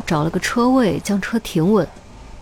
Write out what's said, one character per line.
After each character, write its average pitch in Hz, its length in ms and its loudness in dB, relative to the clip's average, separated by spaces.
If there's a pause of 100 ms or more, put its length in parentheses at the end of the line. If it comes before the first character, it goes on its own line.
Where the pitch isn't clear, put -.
找 151 180 0
了 160 60 0
个 180 100 -2
车 240 300 0
位 226 300 2
将 202 200 -2
车 226 200 -4
停 180 340 0
稳。 190 160 2 (520)